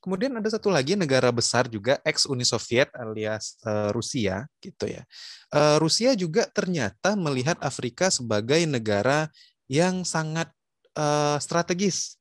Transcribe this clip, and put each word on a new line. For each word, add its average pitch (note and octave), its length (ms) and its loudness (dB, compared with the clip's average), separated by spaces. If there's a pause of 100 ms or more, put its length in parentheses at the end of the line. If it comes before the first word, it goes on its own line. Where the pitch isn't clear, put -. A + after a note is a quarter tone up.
kemudian G3 320 -4
ada A3 160 -4
satu G#3+ 160 -4
lagi F3 320 2
negara C3 320 4
besar A#2+ 400 0
juga, A2 320 0
ex - 240 0
Uni B2+ 160 -4
Soviet A#2+ 480 2
alias, G#2+ 720 -6
eh, G#2 320 0
Rusia A2 640 -4
gitu - 320 -8
ya. - 160 -12 (480)
Eh, D3 240 6
Rusia G#3 400 2
juga F3+ 320 0
ternyata F3+ 640 -2
melihat D3+ 480 0
Afrika D3 480 -2
sebagai A#2 560 0
negara B2+ 640 0 (400)
yang F3+ 320 0
sangat, D#3+ 480 -4 (480)
eh, D3 400 2
strategis. F3 840 -2